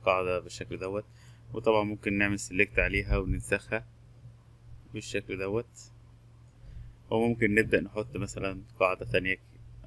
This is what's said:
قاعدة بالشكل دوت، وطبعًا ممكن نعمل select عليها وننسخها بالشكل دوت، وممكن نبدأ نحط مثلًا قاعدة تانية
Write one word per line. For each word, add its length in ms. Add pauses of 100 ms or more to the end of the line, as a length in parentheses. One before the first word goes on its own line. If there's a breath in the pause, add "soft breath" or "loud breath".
قاعدة 340
بالشكل 400
دوت، 260 (500 soft breath)
وطبعًا 280
ممكن 360
نعمل 200
select 400
عليها 400
وننسخها 680 (1080)
بالشكل 440
دوت، 540 (1160 soft breath)
وممكن 440
نبدأ 260
نحط 360
مثلًا 440 (200)
قاعدة 260
تانية 300 (500)